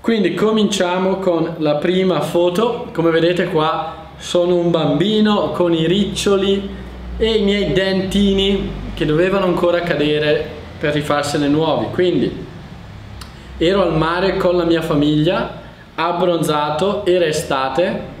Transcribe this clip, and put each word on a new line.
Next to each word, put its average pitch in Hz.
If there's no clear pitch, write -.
Quindi 208
cominciamo 190
con 170
la 151
prima 180
foto. 175
Come 165
vedete 170
qua 160
sono 180
un 175
bambino 165
con 175
i 160
riccioli 196
e 226
i 202
miei 202
dentini 190
che 170
dovevano 185
ancora 175
cadere 151
per 147
rifarsene 147
nuovi. 143
Quindi 160
ero 185
al 165
mare 180
con 180
la 170
mia 165
famiglia, 151
abbronzato, 170
era 180
estate 156